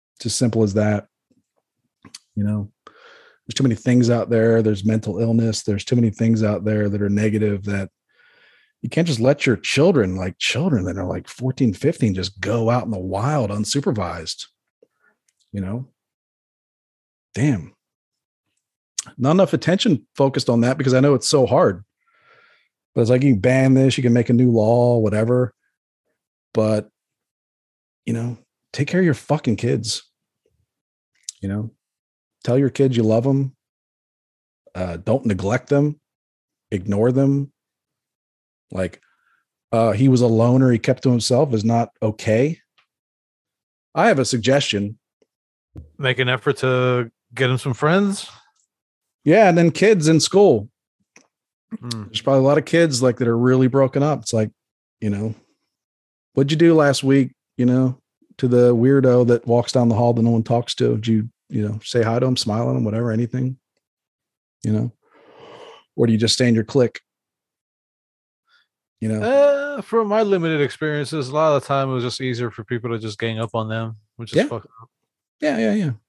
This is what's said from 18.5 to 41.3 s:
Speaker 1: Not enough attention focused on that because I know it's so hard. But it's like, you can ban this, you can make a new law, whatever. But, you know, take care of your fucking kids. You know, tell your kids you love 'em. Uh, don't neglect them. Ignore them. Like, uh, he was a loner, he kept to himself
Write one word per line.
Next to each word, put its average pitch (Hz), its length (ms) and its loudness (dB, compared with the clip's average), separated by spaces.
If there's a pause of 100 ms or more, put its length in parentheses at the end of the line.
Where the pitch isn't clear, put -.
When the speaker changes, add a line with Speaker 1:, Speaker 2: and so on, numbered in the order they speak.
Speaker 1:
Not 135 160 0
enough 190 200 2
attention 165 600 0
focused 139 340 0
on 117 120 2
that 131 180 0
because 131 160 0
I 127 60 4
know 143 140 4
it's - 140 -2
so 139 160 2
hard. 113 400 2 (1120)
But 123 80 0
it's 113 80 2
like, 127 140 2
you 139 100 4
can 98 60 -2
ban 131 340 4
this, 131 220 4
you 135 60 -4
can 120 100 2
make 120 180 2
a - 20 2
new 123 200 4
law, 120 460 2
whatever. 113 540 0 (1040)
But, 107 340 -2 (1160)
you 117 60 -4
know, 117 260 -6 (340)
take 139 140 -4
care 175 140 -2
of 185 40 2
your 151 100 2
fucking 143 420 -2
kids. 117 460 -4 (1400)
You 98 80 -8
know, 107 220 -6 (760)
tell 123 140 0
your 135 120 0
kids 131 260 0
you 117 60 2
love 110 240 2
'em. 139 300 -2 (1160)
Uh, 87 240 -6
don't 110 280 -2
neglect 101 420 -2
them. 147 320 0 (720)
Ignore 104 420 -2
them. 139 400 0 (1160)
Like, 90 300 -8 (720)
uh, 113 200 2
he 127 160 2
was 127 120 4
a 123 60 2
loner, 123 440 4
he 117 80 2
kept 131 260 -2
to 135 60 2
himself 123 440 0